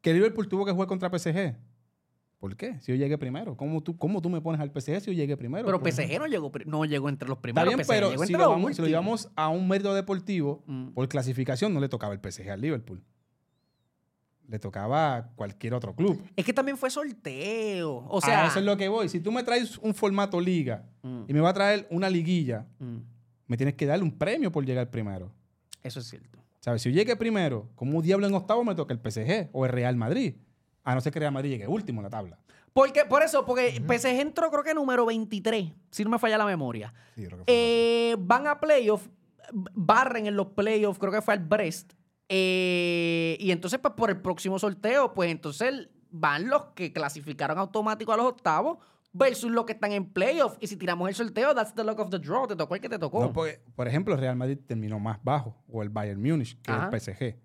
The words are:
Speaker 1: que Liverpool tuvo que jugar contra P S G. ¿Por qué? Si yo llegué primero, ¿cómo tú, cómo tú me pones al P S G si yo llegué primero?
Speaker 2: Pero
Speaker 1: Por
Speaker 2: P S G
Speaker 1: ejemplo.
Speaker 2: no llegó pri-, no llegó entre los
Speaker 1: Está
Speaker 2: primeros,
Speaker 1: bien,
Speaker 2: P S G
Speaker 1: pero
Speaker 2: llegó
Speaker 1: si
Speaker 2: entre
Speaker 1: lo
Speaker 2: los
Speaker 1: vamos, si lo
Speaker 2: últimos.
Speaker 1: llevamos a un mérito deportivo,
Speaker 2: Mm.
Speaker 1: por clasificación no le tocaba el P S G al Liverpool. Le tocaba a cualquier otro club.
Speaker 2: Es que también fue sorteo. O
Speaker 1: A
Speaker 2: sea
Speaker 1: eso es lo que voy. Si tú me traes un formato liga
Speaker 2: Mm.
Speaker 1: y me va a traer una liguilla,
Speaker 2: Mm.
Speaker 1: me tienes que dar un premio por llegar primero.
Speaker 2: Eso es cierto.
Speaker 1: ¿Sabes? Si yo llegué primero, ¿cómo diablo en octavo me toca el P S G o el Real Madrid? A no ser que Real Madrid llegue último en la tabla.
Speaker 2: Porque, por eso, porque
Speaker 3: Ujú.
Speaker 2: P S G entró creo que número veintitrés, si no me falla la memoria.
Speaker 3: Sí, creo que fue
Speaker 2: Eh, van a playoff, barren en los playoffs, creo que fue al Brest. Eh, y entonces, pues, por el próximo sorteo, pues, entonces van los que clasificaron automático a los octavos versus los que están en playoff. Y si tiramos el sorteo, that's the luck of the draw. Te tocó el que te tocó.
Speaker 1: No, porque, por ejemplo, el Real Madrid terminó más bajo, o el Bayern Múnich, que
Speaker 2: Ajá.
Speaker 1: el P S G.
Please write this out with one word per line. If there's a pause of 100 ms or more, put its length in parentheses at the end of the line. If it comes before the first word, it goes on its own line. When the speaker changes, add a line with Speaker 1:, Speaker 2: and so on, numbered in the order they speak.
Speaker 1:
que
Liverpool
tuvo
que
jugar
contra
P
S
G. (800)
¿Por
qué?
Si
yo
llegué
primero,
¿cómo
tú,
cómo
tú
me
pones
al
P
S
G
si
yo
llegué
primero?
Speaker 2:
Pero
Speaker 1:
Por
Speaker 2:
P
S
G
Speaker 1:
ejemplo.
Speaker 2:
no
llegó
pri-,
no
llegó
entre
los
Speaker 1:
Está
Speaker 2:
primeros,
Speaker 1:
bien,
Speaker 2:
P
S
G
Speaker 1:
pero
Speaker 2:
llegó
Speaker 1:
si
Speaker 2:
entre
Speaker 1:
lo
Speaker 2:
los
Speaker 1:
vamos,
si
lo
Speaker 2:
últimos.
Speaker 1:
llevamos
a
un
mérito
deportivo,
Speaker 2:
Mm.
Speaker 1:
por
clasificación
no
le
tocaba
el
P
S
G
al
Liverpool. (1400)
Le
tocaba
a
cualquier
otro
club. (140)
Speaker 2:
Es
que
también
fue
sorteo.
O
Speaker 1:
A
Speaker 2:
sea
Speaker 1:
eso
es
lo
que
voy.
Si
tú
me
traes
un
formato
liga (180)
Speaker 2:
Mm.
Speaker 1:
y
me
va
a
traer
una
liguilla, (100)
Speaker 2:
Mm. (500)
Speaker 1:
me
tienes
que
dar
un
premio
por
llegar
primero. (500)
Speaker 2:
Eso
es
cierto. (220)
Speaker 1:
¿Sabes?
Si
yo
llegué
primero,
¿cómo
diablo
en
octavo
me
toca
el
P
S
G
o
el
Real
Madrid? (480)
A
no
ser
que
Real
Madrid
llegue
último
en
la
tabla. (340)
Speaker 2:
Porque,
por
eso,
porque
Speaker 3:
Ujú.
Speaker 2:
P
S
G
entró
creo
que
número
veintitrés, (180)
si
no
me
falla
la
memoria. (220)
Speaker 3:
Sí,
creo
que
fue
Speaker 2:
Eh,
van
a
playoff, (640)
barren
en
los
playoffs,
creo
que
fue
al
Brest. (340)
Eh,
y
entonces,
pues,
por
el
próximo
sorteo,
pues,
entonces (200)
van
los
que
clasificaron
automático
a
los
octavos (340)
versus
los
que
están
en
playoff.
Y
si
tiramos
el
sorteo,
that's
the
luck
of
the
draw.
Te
tocó
el
que
te
tocó.
Speaker 1:
No,
porque, (140)
por
ejemplo,
el
Real
Madrid
terminó
más
bajo, (120)
o
el
Bayern
Múnich,
que
Speaker 2:
Ajá.
Speaker 1:
el
P
S
G.